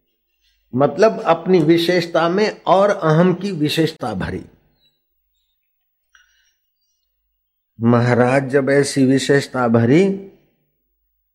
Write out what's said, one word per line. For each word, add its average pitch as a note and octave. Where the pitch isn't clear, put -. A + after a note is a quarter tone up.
मतलब D3
अपनी F3+
विशेषता E3+
में G3
और G3
अहम F3
की F#3+
विशेषता D3+
भरी। F2+
महाराज B2
जब C3+
ऐसी C#3
विशेषता C3
भरी C#3